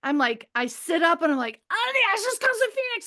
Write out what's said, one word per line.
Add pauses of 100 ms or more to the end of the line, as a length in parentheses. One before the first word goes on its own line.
I'm
like,
I
sit
up
and
I'm
like, (100)
out
of
the (140)
ashes
comes
a
phoenix